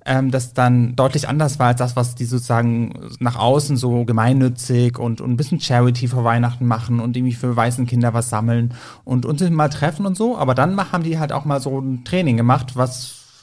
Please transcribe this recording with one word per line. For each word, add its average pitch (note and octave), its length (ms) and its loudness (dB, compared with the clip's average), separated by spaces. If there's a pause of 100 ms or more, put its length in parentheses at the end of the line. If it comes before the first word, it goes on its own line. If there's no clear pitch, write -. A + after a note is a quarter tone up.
ähm, C3 240 2
das B2+ 240 -4
dann B2 420 4
deutlich C#3 320 0
anders D3 300 0
war B2 80 4
als B2 120 2
das, B2 160 -2
was A#2+ 200 0
die B2 100 -6
sozusagen A#2 920 0
nach B2 180 -2
außen C#3 400 2
so A#2+ 300 0
gemeinnützig B2 920 2
und, A#2 220 -4
und B2+ 120 -4
ein A#2+ 40 0
bisschen D#3 240 -2
Charity B2 480 2
vor B2 160 0
Weihnachten A#2+ 400 2
machen A#2 360 0
und A#2+ 180 -2
irgendwie B2 160 0
für B2 200 -2
Waisenkinder A#2+ 600 0
was A#2 160 -2
sammeln A#2 420 0 (320)
und B2+ 220 -2
uns D3 240 -2
mal D3+ 180 2
treffen E3 380 -2
und F#3 100 -2
so. A#3 220 -2
Aber C3 160 2
dann D3+ 200 0
ma-, G3 180 -4
haben F3 100 -2
die D#3+ 160 -4
halt D3 140 -4
auch C#3+ 120 -6
mal C#3+ 160 -2
so C3+ 200 -4
ein C3 260 -6
Training D#3+ 320 0
gemacht, A#2+ 380 2
was B2 400 -4 (260)